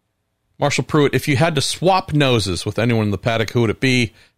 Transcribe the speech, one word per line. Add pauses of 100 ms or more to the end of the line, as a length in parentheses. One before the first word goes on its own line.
(580)
"Marshall
Pruitt,
if
you
had
to
swap
noses
with
anyone
in
the
paddock,
who
would
it
be? (240)